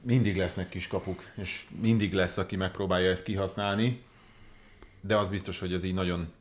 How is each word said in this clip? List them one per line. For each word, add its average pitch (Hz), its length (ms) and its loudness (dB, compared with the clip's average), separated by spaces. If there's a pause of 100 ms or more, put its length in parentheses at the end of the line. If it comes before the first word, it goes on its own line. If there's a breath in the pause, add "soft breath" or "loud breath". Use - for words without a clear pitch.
mindig 117 360 4
lesznek 90 320 -2
kiskapuk, 90 540 -6 (120)
és - 300 -8 (160)
mindig 107 320 4
lesz, 90 240 2
aki 98 180 -4
megpróbálja 92 540 2
ezt 92 140 0
kihasználni, 101 800 0 (1000 soft breath)
de 104 160 2
az 101 120 2
biztos, 98 300 -4
hogy 92 140 -2
ez 90 100 -2
így 92 100 0
nagyon 90 340 0 (140)